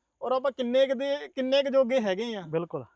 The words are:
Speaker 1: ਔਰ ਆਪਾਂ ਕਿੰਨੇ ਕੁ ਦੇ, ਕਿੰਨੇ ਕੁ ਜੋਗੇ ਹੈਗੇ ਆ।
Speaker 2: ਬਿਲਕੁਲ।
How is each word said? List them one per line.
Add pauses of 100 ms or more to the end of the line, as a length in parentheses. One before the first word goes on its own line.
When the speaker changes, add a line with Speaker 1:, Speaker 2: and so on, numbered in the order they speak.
(220)
Speaker 1:
ਔਰ
ਆਪਾਂ
ਕਿੰਨੇ
ਕੁ
ਦੇ,
ਕਿੰਨੇ
ਕੁ
ਜੋਗੇ
ਹੈਗੇ
ਆ।
Speaker 2:
ਬਿਲਕੁਲ। (120)